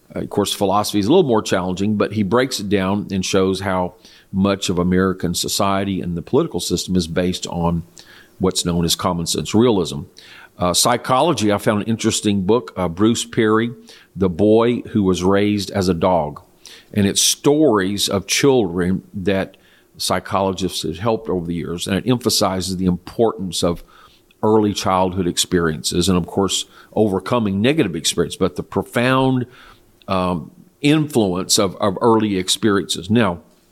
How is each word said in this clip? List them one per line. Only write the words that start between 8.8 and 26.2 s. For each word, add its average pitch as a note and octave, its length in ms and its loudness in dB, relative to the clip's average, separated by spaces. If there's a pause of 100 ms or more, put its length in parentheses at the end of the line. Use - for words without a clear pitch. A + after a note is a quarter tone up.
as D#2+ 100 -2
common F2 300 -2
sense - 280 -4
realism. F#2+ 460 2 (560)
Uh, F2+ 160 0
psychology, B2 800 2
I G2+ 60 2
found G#2 240 0
an - 60 -6
interesting G#2 540 0
book, A2+ 340 2
uh, F2+ 120 0
Bruce G#2+ 360 2
Perry, A2+ 480 2 (420)
The F#2 140 2
Boy A2 540 4
Who G#2+ 200 0
Was F2+ 220 2
Raised G2+ 480 2
as F#2+ 160 0
a F#2 60 2
Dog. E2 460 0 (520)
And G2 160 2
it's - 120 0
stories G#2+ 880 2
of G2 200 -2
children F#2 760 2 (100)
that F#2+ 440 -2 (400)
psychologists F#2+ 840 -2
have E2 160 -6
helped A2 300 -4
over F2 160 -2
the E2+ 100 -6
years, E2+ 340 -8
and G2 80 0
it - 120 -2
emphasizes F#2+ 680 -2
the F#2 100 -2
importance F#2 800 -2
of F2 180 -2 (640)
early G#2+ 280 4
childhood F#2 540 0
experiences E2+ 840 0
and, F#2 80 4
of F2 100 0